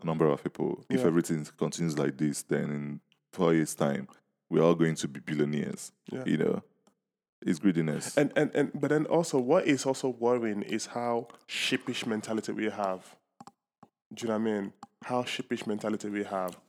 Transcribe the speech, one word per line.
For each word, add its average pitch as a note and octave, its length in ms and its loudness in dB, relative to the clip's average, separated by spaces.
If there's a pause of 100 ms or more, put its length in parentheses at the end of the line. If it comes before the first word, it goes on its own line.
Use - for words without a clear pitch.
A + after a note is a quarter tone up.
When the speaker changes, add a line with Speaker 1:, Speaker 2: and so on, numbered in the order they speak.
Speaker 1:
a - 40 -8
number E2 220 2
of C#2+ 160 0
people. - 460 -4
If C3 100 2
Speaker 2:
Yeah. B2 80 4
Speaker 1:
everything D#2+ 400 2 (100)
continues D#2+ 400 -2
like C#2 200 0
this, D2 260 -2
then D2 280 -2
in D2 280 -6 (320)
four E2+ 220 4
years' D#2 200 2
time, C#2 360 -2 (400)
we're D#2+ 140 4
all F2 120 8
going D#2+ 200 4
to D#2 120 -4
be C#2 140 -8
billionaires." D2 720 -2 (180)
Speaker 2:
Yeah. B2+ 140 -6
Speaker 1:
You D#2+ 120 2
know, - 260 0 (800)
it's E2+ 180 0
greediness. E2 580 2
Speaker 2:
And, C#3+ 180 2
and, D3 180 2
and, C#3 220 2
but C#3+ 140 -2
then D3+ 160 2
also, D#3+ 340 2
what C#3 260 4
is C3+ 200 2
also C3+ 240 0
worrying A#2 540 0
is - 240 -4
how A#2+ 420 -2 (180)
sheepish - 580 -4
mentality G#2+ 460 -2
we G#2+ 140 -2
have. G2 500 -4 (1000)
Do A2 120 -12
you - 80 -2
know G#2+ 60 0
what A2+ 100 0
I G#2+ 120 2
mean? G2 120 -6 (320)
How B2 180 0
sheepish - 420 -6
mentality G#2+ 440 -2
we G2+ 160 -2
have, F#2 320 -4 (120)